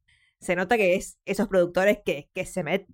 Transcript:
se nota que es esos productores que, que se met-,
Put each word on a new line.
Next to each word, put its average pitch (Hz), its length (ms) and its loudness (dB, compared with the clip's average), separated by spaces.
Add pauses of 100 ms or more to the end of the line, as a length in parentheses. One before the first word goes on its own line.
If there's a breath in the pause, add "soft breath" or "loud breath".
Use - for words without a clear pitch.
(400 soft breath)
se 175 160 -4
nota 226 200 0
que 190 200 4
es - 280 -8
esos 196 240 -2
productores 190 560 2
que, 147 300 -6
que 185 100 -6
se 175 200 -6
met-, 180 300 -4